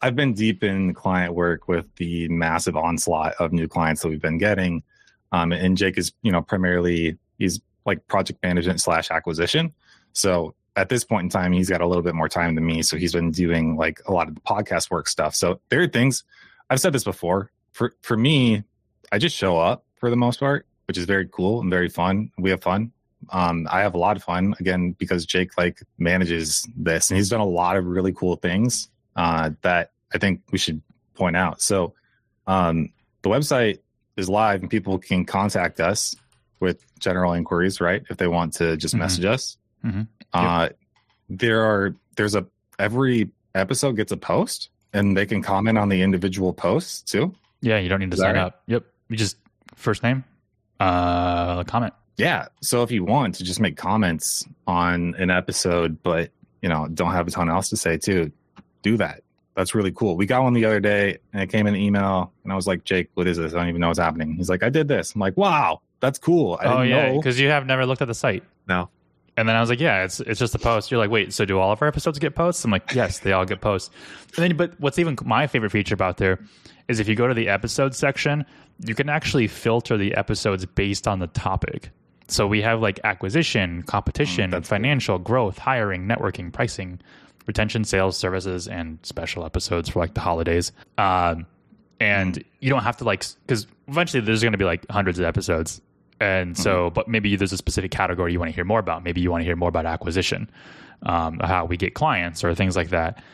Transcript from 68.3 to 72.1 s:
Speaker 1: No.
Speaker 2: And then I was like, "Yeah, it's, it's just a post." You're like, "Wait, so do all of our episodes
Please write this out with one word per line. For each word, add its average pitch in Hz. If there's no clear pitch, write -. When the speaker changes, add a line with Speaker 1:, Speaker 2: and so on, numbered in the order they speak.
Speaker 1:
No. 90
Speaker 2:
And 113
then 113
I 113
was 117
like, 120
"Yeah, 107
it's, 92
it's 113
just 120
a -
post." 113
You're 120
like, 104
"Wait, 101
so 110
do 95
all 95
of 110
our 151
episodes 147